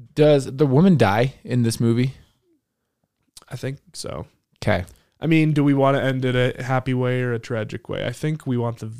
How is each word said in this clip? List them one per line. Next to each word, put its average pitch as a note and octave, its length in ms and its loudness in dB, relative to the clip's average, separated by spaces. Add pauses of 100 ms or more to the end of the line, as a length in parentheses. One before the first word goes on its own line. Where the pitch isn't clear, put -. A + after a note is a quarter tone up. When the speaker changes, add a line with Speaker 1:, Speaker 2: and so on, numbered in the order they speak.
(160)
Speaker 1:
does D3 300 4 (120)
the D3+ 80 2
woman D3+ 320 4
die A#2 460 2
in B2 200 -2
this A2+ 160 -2
movie? A#2+ 340 0 (1300)
Speaker 2:
I - 80 -14
think C3+ 240 -8 (140)
so. - 340 -10 (340)
Speaker 1:
Okay. F#2+ 220 0 (380)
Speaker 2:
I D3 60 -4
mean, D#3 260 4
do C#3+ 100 2
we C#3+ 100 4
wanna C#3 280 2
end C3 240 -2
it B2 340 0
a - 40 -8
happy C3 300 -2
way B2+ 280 -2
or B2 120 -4
a A2+ 60 -4
tragic A2+ 480 -8
way? G2 180 -6
I A#2+ 60 -6
think D#3 340 -6
we B2 120 -2
want A#2 220 -4
the, A2+ 200 -12